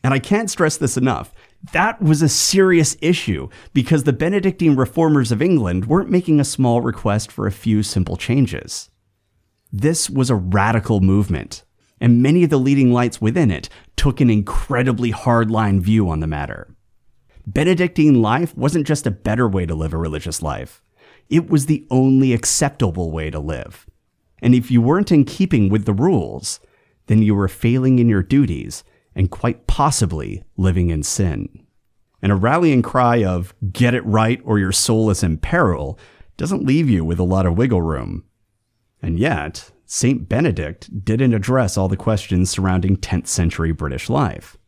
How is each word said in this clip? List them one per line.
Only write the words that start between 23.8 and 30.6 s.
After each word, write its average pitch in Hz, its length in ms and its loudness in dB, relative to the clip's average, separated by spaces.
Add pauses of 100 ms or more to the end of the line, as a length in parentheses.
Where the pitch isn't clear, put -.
And 120 140 4
if 123 160 0
you 120 100 6
weren't 160 300 0
in 147 140 6
keeping 135 440 0
with 104 180 0
the 113 60 0
rules, 101 680 -2 (480)
then 107 140 4
you 107 120 4
were 101 140 0
failing 127 500 2
in 120 100 4
your 101 140 2
duties 107 640 -2 (320)
and 92 160 0
quite - 340 -6
possibly 78 800 -2 (120)
living 90 340 0